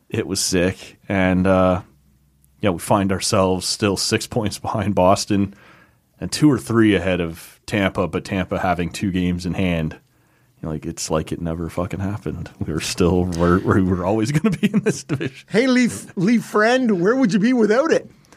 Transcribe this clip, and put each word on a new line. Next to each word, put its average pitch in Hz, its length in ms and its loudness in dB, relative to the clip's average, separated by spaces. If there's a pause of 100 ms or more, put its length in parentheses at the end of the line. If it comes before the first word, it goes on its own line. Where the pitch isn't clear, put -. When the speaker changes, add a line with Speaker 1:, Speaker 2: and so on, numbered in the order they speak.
Speaker 1:
It 107 180 -4
was 92 140 -4
sick. - 580 -2 (100)
And, 92 380 2
uh, 92 360 4 (800)
yeah, 104 100 2
we 82 100 -4
find 98 320 0
ourselves 92 540 0
still 101 300 -2
six - 300 -2
<laughs> - 20 -18
points 104 300 -4
behind 104 380 -4
Boston 98 580 2 (680)
and 95 100 -8
two 151 200 4
or 117 80 2
three 110 360 4
ahead 90 260 0
of 82 460 -8
Tampa, 107 420 0
but 87 160 -6
Tampa 92 340 -4
having 87 320 -2
two 101 220 -4
games 90 340 -2
in 85 80 -2
hand. 85 400 -2 (680)
You 80 60 -10
know, 78 60 -6
like, 78 120 -10
it's - 240 -10
like 80 220 -2
it - 100 -8
never 82 300 -6
fucking 90 300 -6
happened. 95 500 -8 (160)
We 82 60 -6
were 78 80 -2
still, 90 460 2
we're, 87 340 2
we 110 220 2
were 90 220 0
always 110 280 0
<laughs> - 0 -
gonna 160 260 0
be 202 140 0
in 214 80 2
this - 240 -4
division. 143 440 -8
Speaker 2:
Hey, 240 200 2
Leaf, 247 480 0
Leaf 208 280 2
friend, 220 560 2
where 208 140 2
would 262 180 2
you 220 60 2
be 226 140 2
without 240 400 2
it? - 180 0 (260)